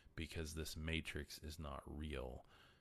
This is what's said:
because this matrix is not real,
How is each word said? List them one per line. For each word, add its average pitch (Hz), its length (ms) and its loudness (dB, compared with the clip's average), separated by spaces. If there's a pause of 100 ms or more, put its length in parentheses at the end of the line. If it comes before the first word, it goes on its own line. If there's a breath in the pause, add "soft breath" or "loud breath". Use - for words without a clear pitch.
(160 loud breath)
because 80 380 0
this 80 220 0
matrix 78 640 2
is 76 200 -4
not 69 280 -2
real, 71 600 -2 (360 loud breath)